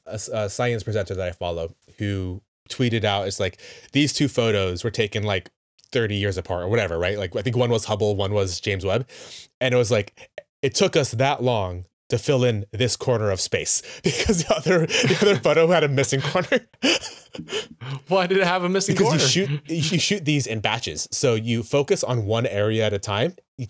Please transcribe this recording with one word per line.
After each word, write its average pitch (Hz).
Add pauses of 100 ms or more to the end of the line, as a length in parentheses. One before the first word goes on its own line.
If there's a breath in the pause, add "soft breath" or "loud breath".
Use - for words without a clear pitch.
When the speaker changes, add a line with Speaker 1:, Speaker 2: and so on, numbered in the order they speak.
Speaker 1:
a 87
s-, 107
a 107
science 120
presenter 101
that 92
I 87
follow 85 (240)
who 95 (280)
tweeted 117
out, 101
it's 98
like, 92 (320 loud breath)
"These 139
two 147
photos 101
were 117
taken, 107
like, 101 (420)
thirty 107
years 98
apart 90
or 90
whatever," 101
right? 92
Like, 95
I 110
think 117
one 123
was 113
Hubble, 104
one 98
was 95
James 98
Webb. 107 (520 loud breath)
And 127
it 123
was 113
like, - (300)
"It 135
took 190
us 143
that 131
long 95 (240)
to 120
fill 127
in 110
this 113
corner 110
of 92
space," - (100)
<laughs> -
because 175
the 214
other, 160
the -
other 202
photo 160
had 170
a 147
missing 135
corner. 180 (140)
<laughs> 262 (1200 loud breath)
Speaker 2:
Why 180
did 185
it 196
have 180
a 180
missing 185
Speaker 1:
Because -
Speaker 2:
corner? 147
Speaker 1:
you 139
shoot, 147 (320)
you 165
shoot 196
these 147
in 110
batches. 104
So 127
you 113
focus 143
on 117
one 113
area 110
at 104
a 98
time. 107 (220)
You, 120